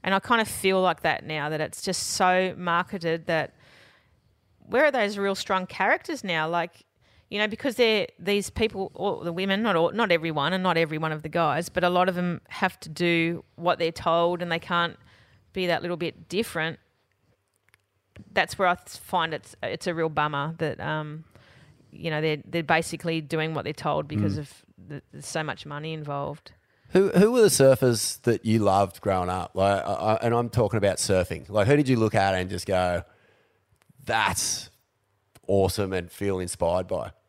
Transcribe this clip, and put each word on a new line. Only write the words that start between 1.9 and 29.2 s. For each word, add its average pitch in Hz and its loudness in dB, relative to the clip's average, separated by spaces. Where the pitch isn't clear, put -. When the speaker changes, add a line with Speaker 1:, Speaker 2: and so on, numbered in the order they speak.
Speaker 1:
so 185 2
marketed 170 -4
that 160 -2
where 277 2
are 285 4
those 208 -2
real 196 0
strong 185 -2
characters 254 -2
now? 160 -2
Like, 170 -4
you 202 -6
know, 214 0
because 220 -4
they're 220 2
these 202 -2
people, 220 -4
all 190 -4
the 170 -6
women, 196 -2
not 208 2
all, 165 4
not 208 0
everyone, 160 0
and 185 -2
not 175 2
every 160 0
one 156 -4
of 151 -8
the 160 -10
guys, 156 -2
but 180 -2
a 175 4
lot 180 2
of 180 -4
them 175 -2
have - -4
to - -16
do 170 0
what 170 0
they're 165 -2
told, 170 0
and 175 -8
they 170 -2
can't 170 -2
be 185 -4
that 170 0
little 175 -4
bit 165 -8
different. 165 -4
That's - 0
where 185 2
I 180 4
th-, - -18
find 165 -2
it's, - -14
it's 120 -6
a 175 -2
real 160 -2
bummer 151 -2
that, 156 -4
um, 151 -6
you 160 -8
know, 151 -4
they're, 156 -2
they're 170 -4
basically 165 -2
doing 156 -4
what 127 -4
they're 143 -6
told 151 -4
because 104 0
Speaker 2:
Mm. - -4
Speaker 1:
of - -14
the, 143 -14
there's 143 -18
so 160 -6
much 151 -10
money 147 -10
involved. 147 -10
Speaker 2:
Who, 190 6
who 208 6
were 247 6
the 202 8
surfers 131 4
that 113 2
you 110 4
loved 98 4
growing 92 0